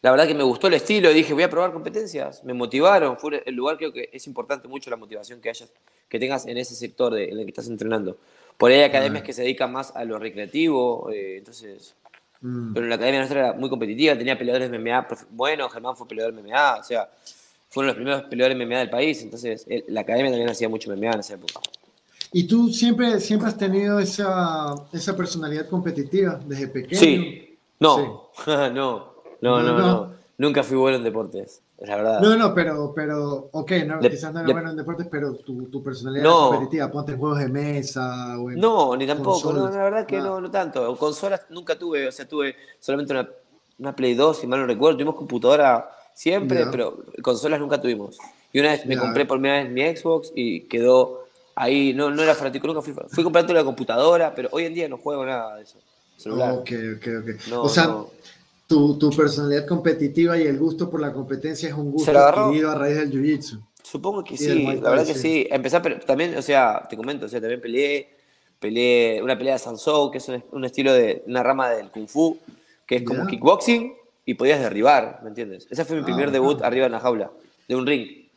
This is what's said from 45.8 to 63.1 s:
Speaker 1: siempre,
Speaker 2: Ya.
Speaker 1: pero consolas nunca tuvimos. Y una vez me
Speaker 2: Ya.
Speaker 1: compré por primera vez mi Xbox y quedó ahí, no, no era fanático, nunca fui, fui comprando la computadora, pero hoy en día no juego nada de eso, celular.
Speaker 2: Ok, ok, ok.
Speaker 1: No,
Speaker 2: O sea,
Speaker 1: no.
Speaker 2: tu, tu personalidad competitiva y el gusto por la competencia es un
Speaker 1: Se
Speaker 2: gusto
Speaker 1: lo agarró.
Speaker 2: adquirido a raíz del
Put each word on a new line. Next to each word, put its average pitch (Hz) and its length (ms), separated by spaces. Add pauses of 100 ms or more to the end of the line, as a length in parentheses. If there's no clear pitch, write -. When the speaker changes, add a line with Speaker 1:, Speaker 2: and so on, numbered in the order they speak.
Speaker 1:
siempre, 180 460
Speaker 2:
Ya. 123 100
Speaker 1:
pero 120 260 (240)
consolas 135 380
nunca 143 200
tuvimos. 107 380 (340)
Y 135 80
una 151 120
vez 143 160
me 131 80
Speaker 2:
Ya. 123 60
Speaker 1:
compré 123 260
por 135 120
primera 139 220
vez 123 100
mi 127 120 (120)
Xbox 160 380
y 117 280
quedó 123 680 (260)
ahí, 135 400
no, 143 160
no 151 140
era 156 100
fanático, 143 320
nunca 156 160
fui, 143 140 (120)
fui - 160
comprando 170 300
la 160 100
computadora, 135 680
pero 127 180
hoy 165 140
en 165 80
día 165 160
no 127 80
juego 139 260
nada 113 340
de 107 60
eso, - 140 (400)
celular. 123 360
Speaker 2:
Ok, 123 180 (260)
ok, - 100 (140)
ok. 110 300
Speaker 1:
No, 120 100
Speaker 2:
O 143 80
sea, 165 160
Speaker 1:
no. - 240 (580)
Speaker 2:
tu, 147 320
tu 151 120
personalidad 147 540
competitiva 165 720
y 160 80
el 139 140
gusto 160 300
por 160 100
la 143 140
competencia 139 560
es 147 40
un 147 120
Speaker 1:
Se 143 60
Speaker 2:
gusto 151 200
Speaker 1:
lo 143 80
agarró. 156 240
Speaker 2:
adquirido 156 280
a 151 40
raíz 147 220
del 151 140